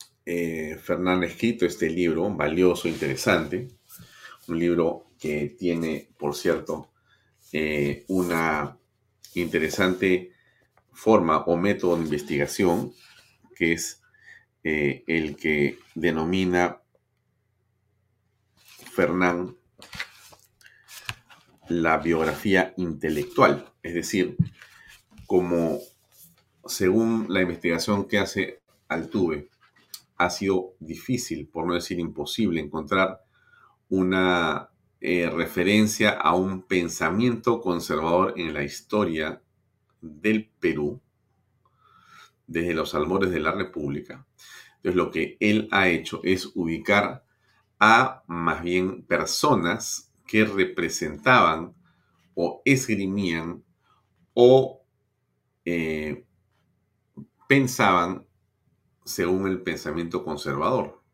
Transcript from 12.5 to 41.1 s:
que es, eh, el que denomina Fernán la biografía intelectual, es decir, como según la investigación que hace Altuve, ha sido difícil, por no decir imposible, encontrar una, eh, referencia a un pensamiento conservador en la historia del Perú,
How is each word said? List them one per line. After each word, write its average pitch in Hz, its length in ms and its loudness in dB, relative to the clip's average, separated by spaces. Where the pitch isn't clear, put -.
que 82 180 0
es, - 280 -8
eh, 73 420 -2
el 78 300 -2
que 76 420 0
denomina 87 880 0
Fernán 87 640 0
la 82 300 2
biografía 80 760 2
intelectual, 78 960 0
es 82 100 -8
decir, 90 420 -2
como 85 520 0
según 110 640 2
la 92 140 2
investigación 87 640 0
que 107 100 0
hace 95 440 -4
Altuve, 82 600 -4
ha 90 140 0
sido 95 480 -2
difícil, 80 680 -6
por 82 200 -6
no 87 80 0
decir 87 240 -4
imposible, 82 600 -2
encontrar 80 600 -2
una, 92 840 2
eh, 87 240 0
referencia 101 840 2
a - 220 0
un 92 300 0
pensamiento 98 960 0
conservador 85 800 0
en 82 160 -6
la 73 100 -4
historia 80 760 -4
del 107 500 -2
Perú, 73 400 -2